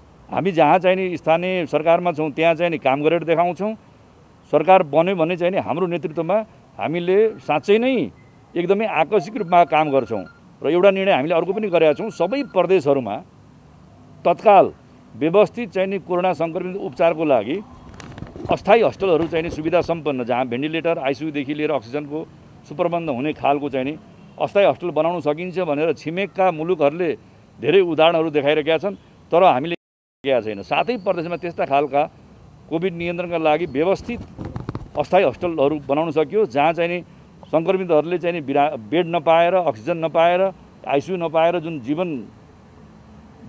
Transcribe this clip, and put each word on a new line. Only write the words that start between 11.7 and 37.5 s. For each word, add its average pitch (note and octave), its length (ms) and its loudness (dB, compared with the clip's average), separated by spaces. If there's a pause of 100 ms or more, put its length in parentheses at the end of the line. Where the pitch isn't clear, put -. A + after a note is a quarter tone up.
छौँ, G#3 160 -6
सबै G3+ 420 -4
प्रदेशहरूमा C#3+ 640 0 (1120)
तत्काल F#3 400 6 (500)
व्यवस्थित F3+ 560 0
चाहिँ F#3+ 180 -2
नि G3 100 -4
कोरोना F3+ 340 -2
सङ्क्रमित E3+ 420 -6
उपचारको E3 480 0
लागि C3 340 2 (920)
अस्थायी G3+ 320 4
हस्टेलहरू E3 460 0
चाहिँ D#3+ 160 -4
नि E3+ 60 -6
सुविधा D#3+ 320 -2
सम्पन्न, D3 420 -4
जहाँ B2 240 -2
भेन्टिलेटर, D#3+ 520 -4
आइसियूदेखि C#3+ 540 -4
लिएर D3+ 180 -4
अक्सिजनको C#3+ 480 -6 (500)
सुप्रबन्ध E3+ 400 -4
हुने C#3 240 -4
खालको C#3+ 360 -2
चाहिँ B2+ 160 -4
नि D3 80 -6 (480)
अस्थायी G3 260 2
हस्टेल D#3+ 240 0
बनाउन D#3+ 300 0
सकिन्छ D#3 380 -4
भनेर D#3 340 0
छिमेकका F#3 580 -2
मुलुकहरूले D#3+ 580 0 (500)
धेरै D#3 220 4
उदाहरणहरू E3 480 2
देखाइरहेका D3 480 0
छन्। F#3+ 180 -4 (360)
तर E3+ 120 6
हामीले E3 320 4
गरेका - 680 -4
छैन। G2+ 200 -8
सातै E3 400 -2
प्रदेशमा F3 360 -4
त्यस्ता F3 280 -6
खालका C#3 360 0 (680)
कोभिड E3+ 240 -2
नियन्त्रणका E3+ 440 -6
लागि D#3+ 280 2
व्यवस्थित F3 540 -2 (760)
अस्थायी F3+ 280 2
हस्टेलहरू D3 500 0 (120)
बनाउन D#3 240 -2
सकियो, D#3 340 0
जहाँ D3+ 280 0
चाहिँ E3+ 160 -2
नि F3 100 -4 (460)
सङ्क्रमितहरूले E3+ 720 0